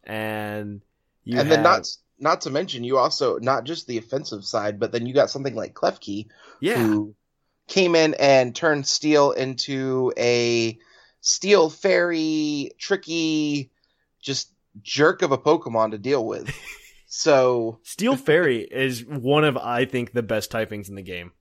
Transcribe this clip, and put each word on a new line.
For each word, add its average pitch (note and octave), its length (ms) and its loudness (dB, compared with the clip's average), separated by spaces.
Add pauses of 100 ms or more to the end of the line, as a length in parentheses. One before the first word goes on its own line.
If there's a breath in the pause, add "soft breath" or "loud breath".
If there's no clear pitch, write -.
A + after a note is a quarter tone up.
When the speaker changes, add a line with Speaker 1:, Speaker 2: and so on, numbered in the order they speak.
Speaker 1:
And G#2+ 760 -8 (420)
you A#2+ 160 -2
Speaker 2:
And C#3+ 100 2
then D#3 100 6
Speaker 1:
have D3+ 40 0
Speaker 2:
not, E3+ 240 4 (320)
not D#3+ 220 0
to D#3+ 80 -8
mention, C#3 340 -4
you B2+ 140 0
also, B2+ 420 2
not B2 260 0
just D#3+ 220 -10
the A#2+ 100 -6
offensive A#2 460 -8
side, G#2 360 -4
but G#2+ 120 -2
then A#2 140 -4
you B2+ 80 -8
got C3 160 4
something C3+ 260 -6
like G#2+ 180 -8
Klefki, - 540 -4 (320 soft breath)
Speaker 1:
Yeah. D3 180 0
Speaker 2:
who G#2+ 380 0 (520)
came F3+ 280 2
in D#3+ 200 4
and C3 400 4
turned D3 320 0
Steel D3 440 4
into C3 840 -2
a A#2+ 600 0 (440 soft breath)
Steel F#3 480 2
Fairy, D#3+ 1120 0
tricky, D#3 920 -2 (500)
just - 300 -8 (300)
jerk E3 400 2
of E3 100 2
a C3+ 60 2
Pokemon A#2 540 0
to G#2+ 60 -10
deal A#2+ 280 0
with. - 340 -8
Speaker 1:
<laughs> - 40 -20 (480 loud breath)
Speaker 2:
So B2+ 680 2
Speaker 1:
Steel A#3+ 340 -2
Fairy D#3 460 2
is B2+ 420 -4
one C#3 400 2
of, C#3+ 140 2
I A#2+ 280 -2
think, B2+ 280 -4
the A#2+ 80 -2
best G#2+ 300 -4
typings G#2 380 -6
in G2 60 -14
the G2 60 -14
game. F2+ 400 -12